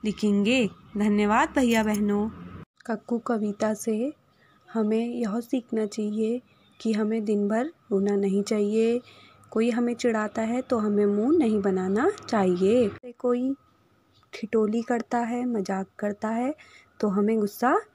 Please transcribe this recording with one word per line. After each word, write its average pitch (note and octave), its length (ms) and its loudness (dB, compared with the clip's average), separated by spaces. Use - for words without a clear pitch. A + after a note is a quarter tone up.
लिखेंगे। G#3 640 2
धन्यवाद G#3 580 2
भैया A#3 300 2
बहनों। G#3 440 0
कक्कू A3+ 320 -4
कविता G#3+ 560 -2
से A3+ 380 -4
हमें A3 340 0
यह A#3+ 340 -4
सीखना A#3 460 -4
चाहिए G#3+ 560 -4
कि A3+ 120 0
हमें G#3+ 320 0
दिन G#3 240 0
भर A3+ 180 0
रोना G3+ 500 -2
नहीं G3 260 0
चाहिए, A3 580 0
कोई A#3 200 0
हमें A#3+ 240 0
चिढ़ाता A3 480 -2
है A#3 200 -2
तो B3+ 160 0
हमें G#3 280 2
मुंह A3 320 2
नहीं G#3+ 240 2
बनाना G3 480 2
चाहिए, G3 800 2
कोई B3 360 0
ठिठोली A3 480 0
करता A#3+ 360 -2
है, A#3+ 280 -2
मजाक G3 400 -4
करता G#3 300 -4
है B3 260 -2
तो G#3+ 80 0
हमें G#3 320 2
गुस्सा B3 400 0